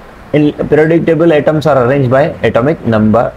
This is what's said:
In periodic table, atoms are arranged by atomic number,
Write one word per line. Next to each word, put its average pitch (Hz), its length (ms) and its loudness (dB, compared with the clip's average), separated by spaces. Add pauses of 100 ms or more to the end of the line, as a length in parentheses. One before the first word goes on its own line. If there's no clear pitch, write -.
(340)
In 147 180 0
periodic 156 560 0
table, 156 360 2
atoms 151 220 -2
are 135 200 0
arranged 131 280 0
by 135 380 0
atomic 117 420 -2
number, 107 320 2 (100)